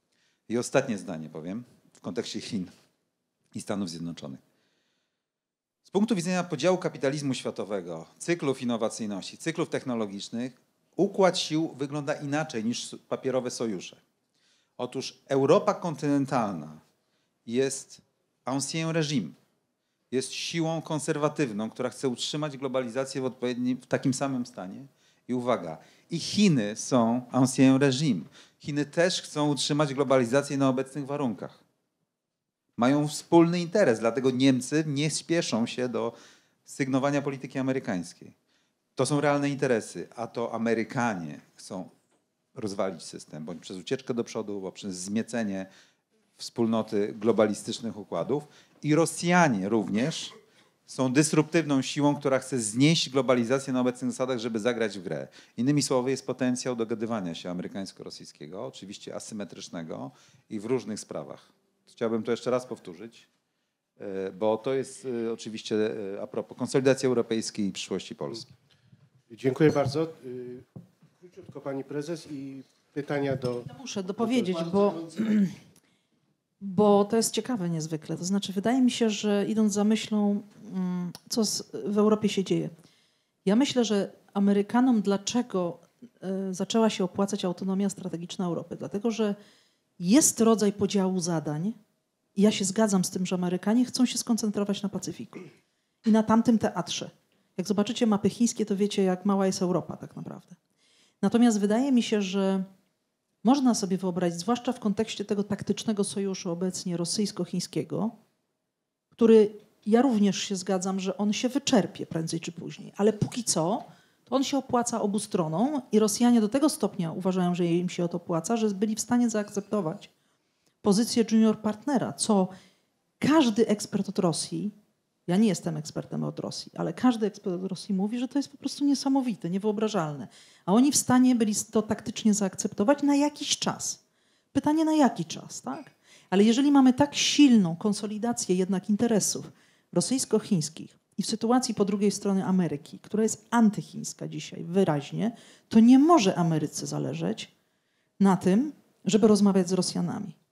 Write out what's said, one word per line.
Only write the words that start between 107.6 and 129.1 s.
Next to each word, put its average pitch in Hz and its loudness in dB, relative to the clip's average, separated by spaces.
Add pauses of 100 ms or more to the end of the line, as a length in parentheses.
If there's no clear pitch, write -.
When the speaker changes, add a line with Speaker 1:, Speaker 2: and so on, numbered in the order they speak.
Speaker 3:
który 220 8 (320)
ja 226 4
również 208 4
się - -6
zgadzam, 190 -2
że 190 -4
on 208 0
się 247 -2
wyczerpie - 2
prędzej 165 -4
czy - -10
później, - -14
ale 208 2
póki 220 -4
co 190 -2 (420)
to 240 -4
on 269 2
się 277 -2
opłaca 240 -2
obu 214 0
stronom 202 0 (100)
i 214 6
Rosjanie 233 4
do 208 2
tego 277 2
stopnia 175 -2
uważają, 180 0
że 175 2
im 175 2
się 175 -2
to 170 -4
opłaca, 170 -2
że 220 2
byli 214 -2
w - -4
stanie 240 2
zaakceptować 202 -4 (720)
pozycję 220 4
junior 220 6
partnera, 220 -2
co 196 2 (720)
każdy 240 4
ekspert 208 -2
od 190 -6
Rosji, 175 -2 (460)
ja 175 2
nie 220 6
jestem 170 -2
ekspertem 156 -6
od 151 -6
Rosji, - -8
ale 170 -2
każdy 233 2
ekspert 196 -6
od 185 -6
Rosji 190 -6
mówi, 208 -2
że 247 -4
to 285 -2
jest 269 -4
po - -20
prostu - -4
niesamowite, 269 0